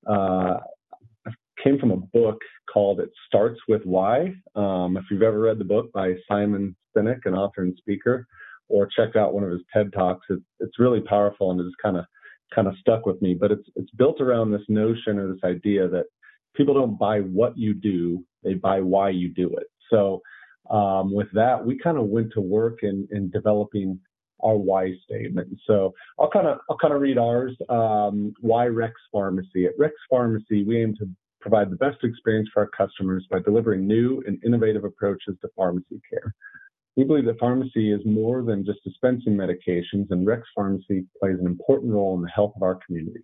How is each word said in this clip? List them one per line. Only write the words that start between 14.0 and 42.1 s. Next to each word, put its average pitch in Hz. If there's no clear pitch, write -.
around 117
this 104
notion 107
or 95
this 95
idea 92
that 87
people 143
don't 120
buy 107
what 104
you 107
do, 90
they 95
buy 95
why 98
you 92
do 90
it. -
So, 98
um, 98
with 104
that, 113
we 131
kinda 160
went 110
to 107
work 110
in, 98
in 98
developing 104
our 110
why 95
statement. 92
So 98
I'll 151
kinda, 160
I'll -
kinda 143
read 139
ours. 120
Um, 104
why 120
Rex 113
Pharmacy? 92
At -
Rex 151
Pharmacy, 110
we 113
aim 110
to 101
provide 104
the 90
best 135
experience 113
for 107
our 104
customers 95
by 95
delivering 104
new 120
and 101
innovative 110
approaches 98
to -
pharmacy 92
care. -
We 131
believe 139
that 113
pharmacy 123
is 101
more 110
than 104
just 101
dispensing 117
medications, 92
and 90
Rex 120
Pharmacy 98
plays 95
an 90
important 120
role 98